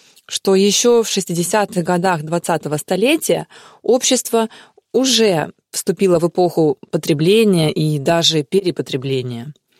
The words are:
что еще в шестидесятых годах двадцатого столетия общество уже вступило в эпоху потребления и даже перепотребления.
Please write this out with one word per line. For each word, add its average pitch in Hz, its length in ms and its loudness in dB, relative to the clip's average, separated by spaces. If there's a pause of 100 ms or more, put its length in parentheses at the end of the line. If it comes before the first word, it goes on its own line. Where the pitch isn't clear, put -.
(260)
что - 280 0
еще 208 480 4
в 214 60 -8
шестидесятых 180 760 -2
годах 175 380 0
двадцатого 156 560 -4
столетия 185 680 -2 (360)
общество 233 680 0 (440)
уже 220 600 0 (180)
вступило 180 480 0
в 165 80 2
эпоху 170 520 0 (120)
потребления 170 800 2
и 151 280 -2
даже 160 440 0
перепотребления. 135 1080 -4 (280)